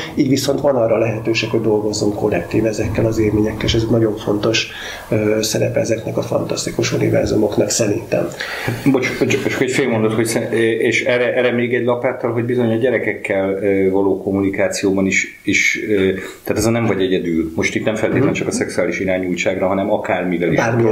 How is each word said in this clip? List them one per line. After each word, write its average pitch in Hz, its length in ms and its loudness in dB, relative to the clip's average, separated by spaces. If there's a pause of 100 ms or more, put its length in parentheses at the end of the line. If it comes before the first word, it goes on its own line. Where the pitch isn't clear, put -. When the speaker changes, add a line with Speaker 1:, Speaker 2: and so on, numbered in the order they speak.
(140)
Speaker 1:
Így 143 140 2
viszont 135 320 0
van 139 160 2
arra 113 220 2
lehetőség, 113 520 -2
hogy 110 100 0
dolgozzunk 107 540 0
kollektív 110 520 0
ezekkel 110 400 0
az 110 120 0
élményekkel, 107 460 0
és 117 100 0
ez 113 160 2
nagyon 110 260 2
fontos, 110 520 -2 (420)
ö, 107 320 2
szerepe 113 380 0
ezeknek 110 360 -2
a - 60 0
fantasztikus - 680 -2
univerzumoknak 107 800 2
szerintem. - 580 0 (640)
Speaker 2:
Bocs, 127 260 0
bocs, 117 200 0 (100)
csak - 120 -2
egy 127 100 0
fél 135 180 0
mondat, 110 240 2
hogy 113 140 0
szen-, 120 260 -2
és 113 520 2
erre, 123 300 2
erre 123 180 2
még 120 220 0
egy 117 100 0
lapáttal, 120 480 0
hogy 117 120 -2
bizony 120 280 2
a 113 40 2
gyerekekkel, 101 840 0
ö, 98 280 4
való 95 320 2
kommunikációban 98 840 0
is, - 380 -2
is, - 440 0
ö, 107 60 2 (480)
tehát 101 200 -2
ez 110 40 2
a 113 40 4
nem 117 160 2
vagy 95 140 0
egyedül. 85 560 0
Most 95 180 0
itt - 100 -2
nem 107 100 0
feltétlenül 147 340 2
Speaker 1:
Mhm. - 100 0
Speaker 2:
csak - 100 -4
a - 40 0
szexuális 98 480 -2
irányultságra, 92 640 -2
hanem 98 260 0
akármivel 90 600 0
is, - 40 0
Speaker 1:
Bármilyen 117 360 2